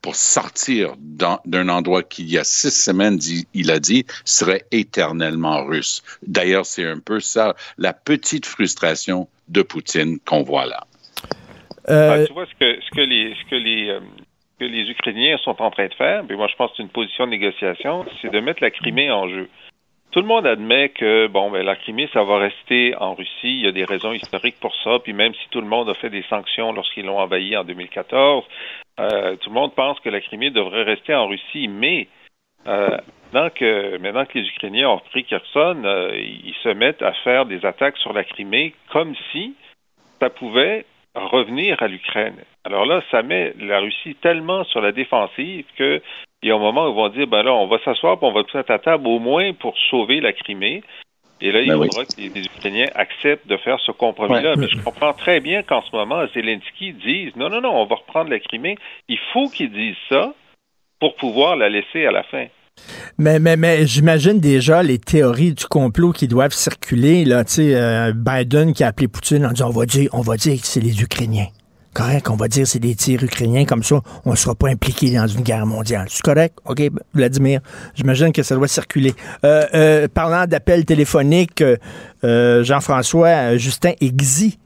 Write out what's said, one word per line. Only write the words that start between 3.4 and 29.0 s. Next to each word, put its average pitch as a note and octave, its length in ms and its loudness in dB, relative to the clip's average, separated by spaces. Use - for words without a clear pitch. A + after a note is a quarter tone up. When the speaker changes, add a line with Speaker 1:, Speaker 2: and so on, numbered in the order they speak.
Speaker 1:
il E2 180 0
a - 80 2
dit, A#2+ 260 2
serait - 460 0
éternellement D#2+ 920 -2
russe. D2 380 -6
D'ailleurs, F#2+ 380 0
c'est - 220 -8
un D#2+ 140 -6
peu A2 200 -4
ça, A2 340 0
la F#2 160 -2
petite - 540 -4
frustration F2+ 840 -2
de F#2+ 140 0
Poutine D#2+ 640 -4
qu'on D2+ 180 0
voit C2 240 -2
là. - 180 -10
Speaker 2:
Euh, D3+ 320 6
Speaker 3:
Ah, - 40 4
tu - 60 -6
vois, E3+ 140 -10
ce - 80 -20
que, A#2+ 260 0
ce - 140 -14
que C#3+ 60 -2
les, A2+ 340 0
ce - 160 -14
que C3 60 -2
les, A2+ 320 -2
euh, G2 120 -4
que B2 40 -8
les A2+ 260 -6
Ukrainiens B2 520 -2
sont A#2+ 180 -6
en A2 120 0
train G2 160 -4
de - 60 -12
faire, F3+ 300 -2
puis G2+ 120 -8
moi, G#2 120 -2
je - 80 -6
pense B2 140 -2
que - 60 -18
c'est A2+ 80 -10
une F#2+ 40 -14
position A#2 380 -4
de A#2+ 60 -6
négociation, G2+ 720 -4
c'est A2+ 100 -8
de G#2 80 0
mettre C#3+ 220 -4
la A#2 80 0
Crimée C3 400 -4
en G2 180 -2
jeu. F#2 200 -8
Tout F3 80 2
le G3+ 80 -4
monde A3+ 180 2
admet A#2+ 440 2
que, A2 360 2
bon, G2 240 -2
ben, F#2+ 140 -4
la G2 120 0
Crimée, B2+ 360 -8
ça A2 100 2
va G2+ 160 2
rester B2 580 0
en F#2+ 180 -6
Russie. F2+ 140 -12
Il B2+ 220 -4
y - 20 2
a G2 60 0
des F#2 120 -4
raisons G2 280 -4
historiques A2 480 -6
pour - 120 -6
ça. A#2 200 0
Puis A2+ 100 -12
même G#2+ 220 -2
si - 160 -14
tout B2 100 -6
le G#2+ 60 -10
monde A2 240 -2
a F#2+ 40 -4
fait - 140 -8
des G2+ 220 -8
sanctions A2 420 -4
lorsqu'ils G2+ 320 -8
l'ont G2 140 -4
envahi F#2+ 360 -2
en G2 100 -4
deux F2 100 -12
mille F2+ 160 -14
quatorze, C3 540 0
euh, G2+ 380 -2